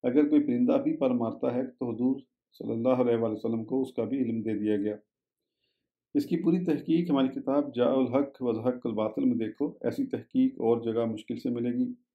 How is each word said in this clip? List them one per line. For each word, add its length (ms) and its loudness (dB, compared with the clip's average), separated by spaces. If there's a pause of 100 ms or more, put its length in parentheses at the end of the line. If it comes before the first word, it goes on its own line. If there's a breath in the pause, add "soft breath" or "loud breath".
अगर 260 2
कोई 100 6
परिंदा 380 2
भी 160 0
पर 200 0
मारता 380 -2
है 160 -2
तो 240 -8
हजूर 320 -2 (360)
सल्लल्लाहु 440 0
अलैहि 140 2
वसल्लम 460 -2
को 180 -2
उसका 240 -4
भी 140 -4
इल्म 240 -2
दे 120 -2
दिया 220 0
गया। 200 -2 (1200)
इसकी 220 2
पूरी 280 2
तहकीक 460 0
हमारी 180 4
किताब 460 -2
जाउल 400 4
हक 260 0
व 120 0
ज़हकुल 400 -2
बातिल 320 -2
में 120 2
देखो, 380 -4 (100)
ऐसी 220 -2
तहकीक 540 -2
और 220 2
जगह 220 0
मुश्किल 320 -6
से 120 -4
मिलेगी। 360 -2 (300)